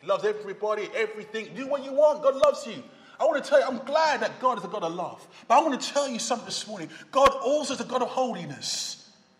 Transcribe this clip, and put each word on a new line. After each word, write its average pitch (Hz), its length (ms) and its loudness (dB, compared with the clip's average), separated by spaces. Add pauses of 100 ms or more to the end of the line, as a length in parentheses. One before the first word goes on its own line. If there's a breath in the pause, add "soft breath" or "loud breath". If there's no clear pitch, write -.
He 147 40 -16
loves 185 200 0
everybody, 208 680 -4
everything. 214 600 -6
Do 262 120 -8
what 269 180 -4
you 269 80 -8
want. 294 300 4
God 262 120 4
loves 277 320 2
you." 170 160 -12 (380 loud breath)
I - 20 2
want 294 180 2
to - 80 -10
tell 285 120 6
you, 226 40 2
I'm 254 200 -6
glad 302 340 2
that - 220 -4
God 247 160 2
is 175 80 -10
a - 20 -10
God 190 160 -6
of 165 100 -4
love. 165 320 -10 (220 loud breath)
But 233 100 8
I 294 40 8
want 294 180 0
to - 140 -8
tell 285 160 0
you 233 100 -6
something - 280 -4
this - 200 -8
morning. 185 220 -10 (240 loud breath)
God 269 160 8
also 277 440 0
is 233 60 -8
a 226 60 -4
God 254 160 -2
of 233 80 -2
holiness. - 1000 -4 (300)